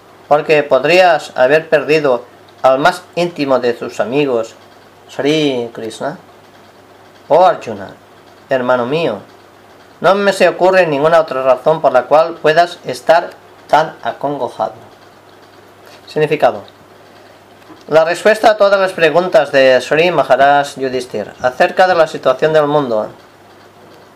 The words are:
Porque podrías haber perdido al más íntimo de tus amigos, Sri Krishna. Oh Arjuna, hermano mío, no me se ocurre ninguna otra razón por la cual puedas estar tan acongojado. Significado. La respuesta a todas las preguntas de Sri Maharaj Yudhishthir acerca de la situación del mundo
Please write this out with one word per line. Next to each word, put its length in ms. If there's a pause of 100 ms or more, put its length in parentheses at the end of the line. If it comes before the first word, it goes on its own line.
(280)
Porque 340
podrías 720
haber 340
perdido 540 (400)
al 160
más 240 (140)
íntimo 420
de 160
tus 240
amigos, 560 (560)
Sri 640
Krishna. 440 (1080)
Oh 160
Arjuna, 440 (600)
hermano 380
mío, 320 (840)
no 140
me 180
se 160
ocurre 380
ninguna 340
otra 220
razón 380
por 120
la 120
cual 360
puedas 440
estar 460 (360)
tan 360
acongojado. 720 (1300)
Significado. 560 (1300)
La 160
respuesta 460
a 60
todas 240
las 120
preguntas 580
de 300
Sri 320
Maharaj 640
Yudhishthir 560 (100)
acerca 460
de 80
la 100
situación 460
del 160
mundo 400 (1080)